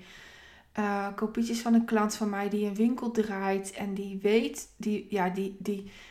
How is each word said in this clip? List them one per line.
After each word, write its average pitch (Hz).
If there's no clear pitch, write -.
Eh, 202
kopietjes 226
van 233
een 233
klant 214
van 214
mij 202
die 208
een 202
winkel 233
draait 196
en 202
die 196
weet, 226
die, 208
ja, 185
die, 190
die, 202